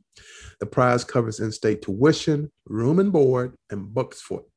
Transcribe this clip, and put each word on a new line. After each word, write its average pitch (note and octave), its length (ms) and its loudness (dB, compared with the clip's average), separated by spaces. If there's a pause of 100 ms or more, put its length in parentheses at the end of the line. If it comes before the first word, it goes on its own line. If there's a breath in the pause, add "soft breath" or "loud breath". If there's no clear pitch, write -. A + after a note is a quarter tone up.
(600 loud breath)
The - 60 -6
prize B2 360 2
covers A2+ 380 -2
in-state A2 420 -2
tuition, D3 680 0 (140)
room B2 340 0
and G3 120 2
board, C3 440 2 (140)
and G2+ 220 -10
books A#2+ 280 -6
for - 240 -10 (120)